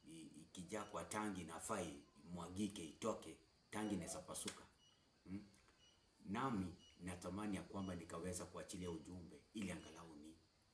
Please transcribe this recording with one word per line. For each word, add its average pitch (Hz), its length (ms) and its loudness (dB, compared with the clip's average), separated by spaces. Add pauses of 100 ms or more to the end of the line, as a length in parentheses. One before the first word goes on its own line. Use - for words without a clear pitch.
i-, 165 240 -10 (100)
ikijaa 95 420 -2
kwa - 200 -2
tangi 101 380 2
inafaa 85 400 2 (440)
imwagike, 90 600 0
itoke, 82 520 0 (340)
tangi 104 220 4
inaweza 90 280 2
pasuka. - 420 -2 (600)
Hmm? 98 220 -2 (800)
Nami 98 500 4 (260)
natamani 90 540 2
ya 87 80 2
kwamba 95 320 0
nikaweza 87 500 0
kuachilia 90 460 -2
ujumbe 87 500 -4 (120)
ili 98 180 2
angalau 80 440 -6
ni-, 76 200 -10 (380)